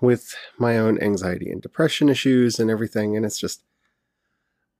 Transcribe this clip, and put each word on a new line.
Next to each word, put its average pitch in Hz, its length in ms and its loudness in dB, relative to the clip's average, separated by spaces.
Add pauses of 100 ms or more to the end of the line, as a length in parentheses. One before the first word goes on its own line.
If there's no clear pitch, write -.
with 123 340 2 (220)
my 117 200 2
own 110 240 2
anxiety 95 500 -2
and - 100 -10
depression - 480 0
issues 127 500 2
and 113 100 0
everything, 107 460 -2
and 110 100 -2
it's 104 140 -6
just, - 220 -8 (1200)